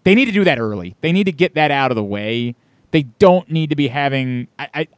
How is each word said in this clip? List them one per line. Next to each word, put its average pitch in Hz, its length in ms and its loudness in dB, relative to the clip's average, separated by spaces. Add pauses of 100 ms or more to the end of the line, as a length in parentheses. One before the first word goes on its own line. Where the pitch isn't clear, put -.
they 196 140 4
need 262 80 4
to 226 80 -2
do 202 100 2
that 156 160 2
early. 104 440 -6
They 160 100 0
need 196 120 2
to 185 80 -2
get 160 220 0
that 151 160 2
out 135 220 0
of - 20 -2
the 110 80 -2
way. 110 540 -4 (340)
They 151 140 2
don't 180 440 2
need 160 220 -2
to 151 60 -2
be 143 100 0
having, 127 640 -4 (100)
I, 135 160 -10
I, 151 240 -6